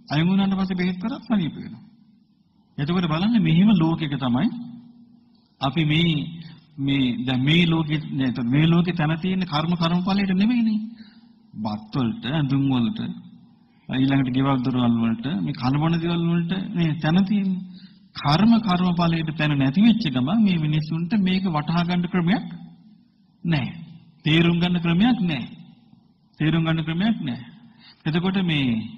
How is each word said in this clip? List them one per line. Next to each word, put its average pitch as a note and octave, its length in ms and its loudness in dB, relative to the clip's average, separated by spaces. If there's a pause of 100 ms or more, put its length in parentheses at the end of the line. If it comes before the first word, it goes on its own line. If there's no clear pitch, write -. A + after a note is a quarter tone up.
අයින් D3+ 200 0
වුණාට G3 300 2
පස්සේ F#3+ 220 -2
බෙහෙත් F3+ 200 -2
කරත් C4 260 -8
සනීප F#3+ 320 -2
වෙනවා. - 280 -14 (920)
එතකොට E3+ 300 0
බලන්න F3+ 340 0
මෙහිම E3+ 320 6
ලෝකෙක D#3+ 420 2
තමයි C3 320 0 (1120)
අපි C#3 220 0
මේ, D#3+ 300 2 (640)
මේ C#3 300 0 (140)
දැන් B2+ 220 -2
මේ E3 240 4
ලෝකෙ, D#3+ 300 0 (140)
නේද? C3 340 -2
මේ C#3 220 4
ලෝකෙ E3+ 280 4
තන D#3+ 240 0
තියෙන F#3 260 -2
කර්ම D#3+ 300 -2
කර්මඵලයට F3+ 600 0
නෙමෙයිනේ. A3 480 2 (680)
බත් G#2+ 420 -8
වලට, A#2 320 -2
ඇඳුම් C#3 400 0
වලට, A#2+ 340 0 (920)
ඊළඟට C3+ 420 2
ගෙවල් C3+ 280 0
දොරවල් B2 360 0
වලට, A2+ 300 -2 (120)
මේ F#2 160 -4
කන B2+ 220 -2
බොන D#3+ 180 2
දේවල් E3+ 300 -2
වලට E3+ 300 0 (180)
මේ E3 240 -2
තන D#3+ 260 0
තියෙන්නේ. G3 400 0 (540)
කර්ම F3+ 440 2
කර්මඵලයට E3+ 720 0
තන D3+ 220 0
නැති C#3 280 2
වෙච්ච A3 240 4
ගමන් C#3+ 360 0
මේ F#3 160 2
මිනිස්සුන්ට D#3 600 -2
මේක F#3+ 280 2
වටහා E3 400 0
ගන්න F3 200 0
ක්‍රමයක් F3 420 0 (960)
නැහැ. D3 280 -2 (480)
තේරුම් E3+ 380 4
ගන්න F3 240 0
ක්‍රමයක් F3+ 380 2
නැහැ. D#3+ 280 -2 (920)
තේරුම් D#3+ 240 2
ගන්න D#3+ 200 0
ක්‍රමයක් F3 360 0
නැහැ. B2 260 -6 (560)
එතකොට F3 400 0
මේ D3+ 260 0 (300)